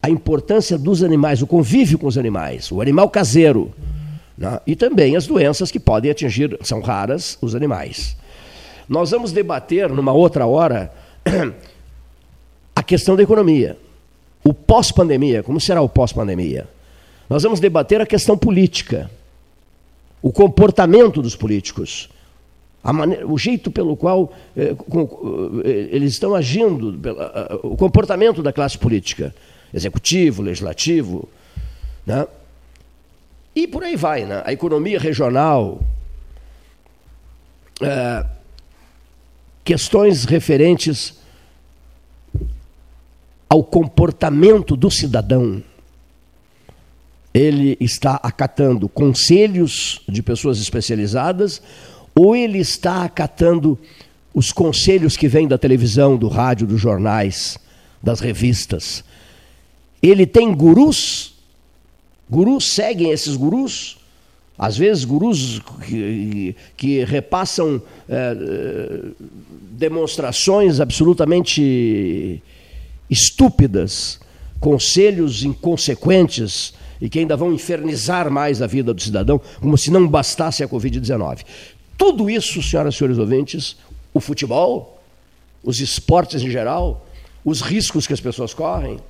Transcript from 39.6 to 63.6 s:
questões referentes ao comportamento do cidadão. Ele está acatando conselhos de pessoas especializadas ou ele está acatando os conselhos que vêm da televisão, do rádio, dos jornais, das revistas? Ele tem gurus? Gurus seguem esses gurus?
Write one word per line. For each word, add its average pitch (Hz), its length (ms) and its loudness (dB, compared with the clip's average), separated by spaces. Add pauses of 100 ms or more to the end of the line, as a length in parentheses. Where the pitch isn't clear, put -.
questões 175 640 2
referentes 160 880 2 (2250)
ao 156 160 4
comportamento 160 1120 4
do 180 140 2
cidadão. 117 720 0 (1700)
Ele 139 480 2
está 131 360 -2
acatando 123 720 -2
conselhos 170 1160 2
de - 160 -4
pessoas 120 360 -2
especializadas 117 1040 -4 (520)
ou 196 220 8
ele 226 220 0
está 180 460 -2
acatando 165 760 0 (560)
os - 180 0
conselhos 170 640 2
que 151 120 2
vêm 151 200 4
da 131 80 2
televisão, 127 600 4
do 117 120 0
rádio, 117 380 0
dos 104 140 0
jornais, 104 800 -2 (440)
das 117 180 -2
revistas? 113 840 -4 (1000)
Ele 190 240 6
tem 233 280 0
gurus? 170 800 4 (920)
Gurus 220 420 2
seguem 202 400 -2
esses 151 240 -2
gurus? 185 600 -4 (600)